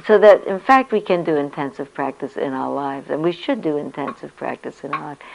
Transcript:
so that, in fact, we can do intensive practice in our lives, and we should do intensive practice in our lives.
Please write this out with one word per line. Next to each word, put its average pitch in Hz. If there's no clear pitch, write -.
so 208
that, 202
in 190
fact, 262
we 208
can 175
do 160
intensive 143
practice 135
in 139
our 131
lives, 139
and 143
we 175
should 226
do 151
intensive 143
practice 135
in 147
our 151
lives. 151